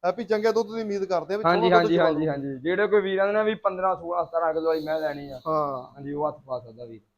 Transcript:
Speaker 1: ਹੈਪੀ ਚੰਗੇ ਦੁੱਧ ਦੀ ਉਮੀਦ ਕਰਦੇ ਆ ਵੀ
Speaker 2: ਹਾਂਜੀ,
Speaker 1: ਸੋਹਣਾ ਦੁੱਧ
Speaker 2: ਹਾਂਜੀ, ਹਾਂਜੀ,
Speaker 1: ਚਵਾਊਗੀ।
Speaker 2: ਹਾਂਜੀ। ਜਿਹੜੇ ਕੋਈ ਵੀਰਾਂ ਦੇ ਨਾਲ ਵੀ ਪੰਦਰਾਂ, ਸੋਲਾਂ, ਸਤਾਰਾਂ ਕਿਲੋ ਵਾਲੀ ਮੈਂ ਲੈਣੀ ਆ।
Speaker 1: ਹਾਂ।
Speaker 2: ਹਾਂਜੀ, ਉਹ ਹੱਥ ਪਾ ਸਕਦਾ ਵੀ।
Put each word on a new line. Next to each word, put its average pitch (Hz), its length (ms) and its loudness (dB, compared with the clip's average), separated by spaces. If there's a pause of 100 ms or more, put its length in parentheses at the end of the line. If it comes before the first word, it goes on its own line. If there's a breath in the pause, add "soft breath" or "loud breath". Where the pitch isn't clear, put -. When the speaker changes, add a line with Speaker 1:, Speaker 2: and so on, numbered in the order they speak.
Speaker 1:
ਹੈਪੀ 185 180 -2
ਚੰਗੇ 214 280 2
ਦੁੱਧ 220 240 0
ਦੀ 226 60 -4
ਉਮੀਦ 202 240 -2
ਕਰਦੇ 185 280 -2
ਆ 208 40 -2
ਵੀ - 60 -6
Speaker 2:
ਹਾਂਜੀ, 175 180 4
Speaker 1:
ਸੋਹਣਾ 180 220 6
ਦੁੱਧ - 20 2
Speaker 2:
ਹਾਂਜੀ, 170 140 4
ਹਾਂਜੀ, 160 260 2
Speaker 1:
ਚਵਾਊਗੀ। 139 220 -2
Speaker 2:
ਹਾਂਜੀ। 131 140 -8
ਜਿਹੜੇ 185 260 0
ਕੋਈ 202 140 4
ਵੀਰਾਂ 196 260 2
ਦੇ 202 60 0
ਨਾਲ 214 120 2
ਵੀ 214 100 2
ਪੰਦਰਾਂ, 185 400 -2
ਸੋਲਾਂ, 170 300 -4
ਸਤਾਰਾਂ 165 280 0
ਕਿਲੋ 160 120 -2
ਵਾਲੀ 160 200 0
ਮੈਂ 156 140 -2
ਲੈਣੀ 143 300 -6
ਆ। 131 180 -14
Speaker 1:
ਹਾਂ। 143 460 -2
Speaker 2:
ਹਾਂਜੀ, 139 200 -10
ਉਹ 147 140 -2
ਹੱਥ 147 180 -6
ਪਾ 127 140 -6
ਸਕਦਾ 120 260 -16
ਵੀ। 113 160 -18 (160)